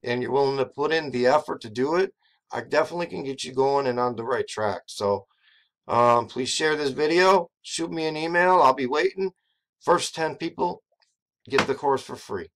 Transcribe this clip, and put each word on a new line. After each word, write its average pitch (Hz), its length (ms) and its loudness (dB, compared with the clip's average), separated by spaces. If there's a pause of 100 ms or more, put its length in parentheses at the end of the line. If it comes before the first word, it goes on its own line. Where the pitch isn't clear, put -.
and 123 200 -4
you're 120 100 -4
willing 139 260 2
to 127 80 0
put 147 260 -4
in 156 180 -2
the 123 160 0
effort 151 360 2
to 117 80 -14
do 131 260 0
it, 190 180 0 (380)
I 120 80 -6
definitely 156 460 -2
can - 180 -10
get 135 180 -8
you 135 100 -10
going 135 340 2
and 123 120 -2
on 123 160 0
the 113 100 -8
right 117 220 -2
track. 101 400 -4
So, 101 400 -2 (640)
um, 120 400 4
please 123 220 -6
share 156 260 0
this 147 140 -2
video, 170 600 2 (120)
shoot 165 280 -8
me 165 160 -4
an 156 100 -4
email. 175 460 4
I'll 160 120 6
be 139 120 -2
waiting. 185 460 0 (480)
First - 340 0
ten 160 220 -4
people 170 460 -6 (680)
get 135 180 0
the 135 80 -2
course 139 280 0
for 131 140 -14
free. 95 400 -10